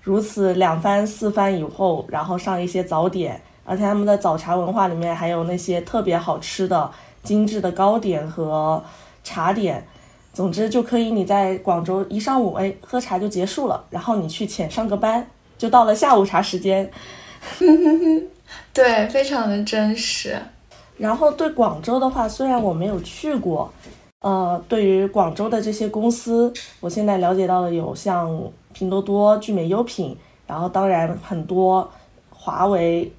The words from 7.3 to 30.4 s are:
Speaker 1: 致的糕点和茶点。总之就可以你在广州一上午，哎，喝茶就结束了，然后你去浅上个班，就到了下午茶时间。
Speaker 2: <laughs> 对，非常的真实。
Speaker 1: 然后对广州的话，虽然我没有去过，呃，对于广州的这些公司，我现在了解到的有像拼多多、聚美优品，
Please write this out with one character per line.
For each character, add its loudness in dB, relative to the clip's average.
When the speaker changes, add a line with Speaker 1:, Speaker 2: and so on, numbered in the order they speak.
Speaker 1:
致 -4
的 -2
糕 2
点 -2
和 -2
茶 -2
点。 -2
总 -2
之 0
就 0
可 0
以 0
你 0
在 2
广 0
州 -2
一 -4
上 0
午， 0
哎， -2
喝 -4
茶 -4
就 -2
结 -2
束 -4
了， -2
然 -8
后 0
你 -2
去 -6
浅 -6
上 -4
个 -2
班， 0
就 -2
到 8
了 4
下 4
午 6
茶 2
时 -4
间。 0
Speaker 2:
<laughs> 4
对， 4
非 2
常 -2
的 -2
真 0
实。 -6
Speaker 1:
然 0
后 4
对 0
广 0
州 0
的 2
话， -2
虽 -4
然 2
我 0
没 -2
有 -4
去 -8
过， -2
呃， -2
对 2
于 4
广 0
州 -4
的 0
这 -4
些 -4
公 0
司， 0
我 -6
现 -2
在 2
了 2
解 2
到 2
的 -2
有 -4
像 -2
拼 -4
多 0
多、 4
聚 -4
美 0
优 2
品， -6